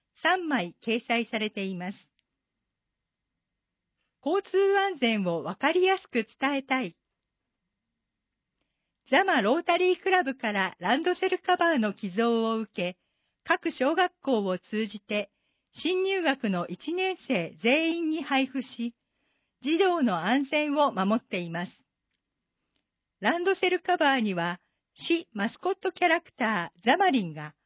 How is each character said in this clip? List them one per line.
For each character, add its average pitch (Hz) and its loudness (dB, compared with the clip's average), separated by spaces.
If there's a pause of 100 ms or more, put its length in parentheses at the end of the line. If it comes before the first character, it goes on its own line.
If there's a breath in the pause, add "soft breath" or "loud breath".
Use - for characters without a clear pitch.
(200)
三 349 2
枚 196 -2 (100)
掲 233 0
載 233 -2
さ 233 -4
れ 214 -2
て 208 -8
い 190 -6
ま 180 -8
す。 - -20 (2250)
交 370 0
通 392 2
安 392 -2
全 226 0
を 165 -2
わ 165 -6
か 269 0
り 359 2
や 381 4
す - -20
く 226 -2 (140)
伝 277 0
え 269 -4
た 262 -2
い。 185 -10 (2000)
座 339 4
間 339 2
ロ 226 2
ー - -2
タ 339 2
リ 359 4
ー - -6
ク 381 -2
ラ 370 4
ブ 262 -4
か 233 -4
ら 196 -2
ラ 202 2
ン 330 -4
ド 359 2
セ 370 -2
ル 370 -2
カ 359 0
バ 339 2
ー 285 2
の 214 0
寄 196 -10
贈 226 0
を 226 -2
受 220 -8
け、 180 -6 (480)
各 349 0
小 285 0
学 359 2
校 226 0
を 185 -2
通 220 -6
じ 208 -12
て、 208 -6 (420)
新 370 -2
入 381 0
学 277 0
の 180 -2
一 - -8
年 370 -2 (120)
生 180 -4
全 320 2
員 320 -2
に 311 -4
配 269 0
布 269 -6
し、 233 -8 (680)
児 311 0
童 349 2
の 180 0
安 254 2
全 302 0
を 285 4
守 196 0
っ - -20
て - -8
い 170 -8
ま 170 -6
す。 - -14 (1500)
ラ 247 2
ン 349 -4
ド 381 2
セ 370 0
ル 359 0
カ 359 0
バ 277 2
ー 254 0
に 208 -2
は、 175 -2 (360)
市 - -2
マ 202 -4
ス - -16
コ 359 -2
ッ - -8
ト 370 -4
キ - -2
ャ 349 4
ラ 339 2
ク - -18
タ 214 -2
ー - -20
ザ 254 4
マ 381 2
リ 262 2
ン 170 -8
が 151 -12 (120)